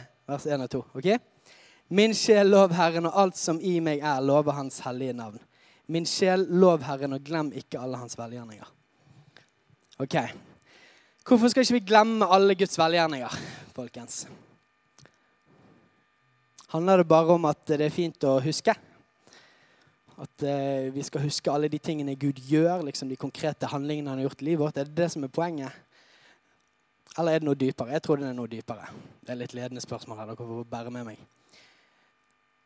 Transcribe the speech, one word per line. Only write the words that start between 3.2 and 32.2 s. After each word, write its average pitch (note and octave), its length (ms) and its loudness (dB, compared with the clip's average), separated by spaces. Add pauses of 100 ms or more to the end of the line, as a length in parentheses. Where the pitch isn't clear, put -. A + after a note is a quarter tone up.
alt F#3 160 0
som E3 240 -2
i F3+ 200 2
meg D3+ 200 0
er, D3 200 0
lover C#3+ 360 2
hans C3+ 240 -8
hellige B2+ 320 -6
navn. A2 240 -12 (480)
Min E3 200 -4
sjel, F#3 440 2
lov F3 360 6
Herren, C#3 280 -6
og C#3 80 -8
glem D3 320 -4
ikke C#3 240 -10
alle B2 240 -8
hans A#2+ 160 -14
velgjerninger.» A#2 580 -16 (1200)
Ok. C3+ 140 -6 (1120)
Hvorfor A#3+ 200 6
skal C4 120 2
ikke A#3+ 140 2
vi A#3+ 60 2 (100)
glemme A3 420 4
alle G3 220 6
Guds F#3 240 -2
velgjerninger, D#3+ 560 0 (420)
folkens? - 520 -12 (2500)
Handler F3+ 300 4
det E3 60 -2
bare D#3+ 260 6
om E3+ 100 2
at D3+ 240 0
det D3+ 160 0
er D3+ 80 0
fint E3 320 -4
å C3+ 160 4
huske? D#3 320 0 (1400)
At, - 260 -16
eh, C#3 520 -2
vi C#3+ 100 -6
skal C#3+ 220 -4
huske D3 260 -2
alle D3 160 0
de D3+ 100 -6
tingene C#3+ 380 -6
Gud C3+ 320 -2
gjør, E3 380 2
liksom C3+ 260 -8
de C3 40 -10
konkrete C#3 520 -6
handlingene D3 400 -6
han C3 140 -6
har C3+ 80 -2
gjort - 120 -16
i - 60 -6
livet D#3+ 160 0
vårt? D3+ 140 -4
Er C#3 100 -4
det D3+ 80 -18
det E3+ 160 0
som D3 120 -8
er B2+ 120 -10
poenget? D#3+ 360 -4 (1500)
Eller E3 140 2
er D#3+ 60 4
det D#3 120 -2
noe C#3 100 0
dypere? C3 320 -2
Jeg D#3+ 100 -2
tror D3+ 140 0
det C#3 140 -4
er B2 100 -8
noe A#2 80 -6
dypere. A2+ 400 -12 (320)
Det B2 140 -12
er B2 80 -10
litt A#2+ 120 -12
ledende B2 300 -10
spørsmål A2+ 340 -12
her, G#2+ 140 -12
dere A#2 220 -14
får A#2 100 -10
bære A#2 320 -12
med A#2+ 160 -12
meg. G#2 80 -20 (1500)